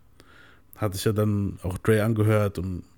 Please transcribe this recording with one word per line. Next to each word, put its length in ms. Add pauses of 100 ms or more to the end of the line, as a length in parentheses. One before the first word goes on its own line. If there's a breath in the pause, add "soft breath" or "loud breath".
(760 loud breath)
hat 160
sich 100
ja 80
dann 520
auch 160
Dre 240
angehört 560
und 240 (140)